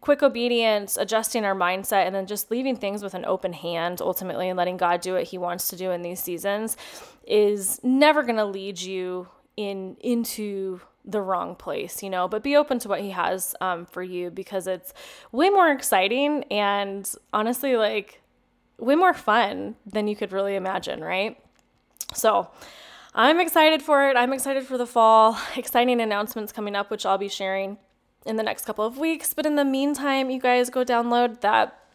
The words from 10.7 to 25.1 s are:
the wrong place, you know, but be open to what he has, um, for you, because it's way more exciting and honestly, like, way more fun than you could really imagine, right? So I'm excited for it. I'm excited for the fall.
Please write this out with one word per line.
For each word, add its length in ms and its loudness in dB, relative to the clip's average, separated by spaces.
the 160 -4
wrong 360 -4
place, 460 -8
you 80 -8
know, 180 -2
but 140 -4
be 140 2
open 220 2
to 100 -10
what 120 -2
he 100 -6
has, 500 -4
um, 260 -4
for 160 -10
you, 280 -8
because 360 -8
it's 280 -8
way 180 4
more 200 6
exciting 760 2
and 680 -2
honestly, 440 0
like, 440 -2
way 160 2
more 200 4
fun 600 0
than 220 -4
you 80 -2
could 180 -6
really 220 -2
imagine, 480 -4
right? 360 -4
So 340 2
I'm 260 4
excited 420 4
for 260 4
it. 80 4
I'm 160 2
excited 320 -4
for 140 -6
the 80 -2
fall. 520 8